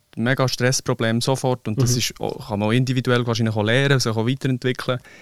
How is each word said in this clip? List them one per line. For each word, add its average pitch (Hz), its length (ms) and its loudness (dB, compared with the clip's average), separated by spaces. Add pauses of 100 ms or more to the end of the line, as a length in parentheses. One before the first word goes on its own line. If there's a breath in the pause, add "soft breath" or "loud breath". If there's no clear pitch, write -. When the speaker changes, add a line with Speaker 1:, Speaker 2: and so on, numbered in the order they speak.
(160)
Speaker 1:
mega 123 320 0
Stressprobleme 120 720 0
sofort 127 480 -2
und 113 140 0
das 120 100 4
Speaker 2:
Mhm. 123 60 2
Speaker 1:
ist - 220 -4
auch, - 280 -6
kann 104 120 -2
man 107 80 2
auch 110 40 2
individuell 123 540 2
wahrscheinlich 113 300 0
auch 104 80 0
lernen, 135 360 4
sich 113 160 -2
auch 113 100 0
weiterentwickeln. 127 760 -2 (220 soft breath)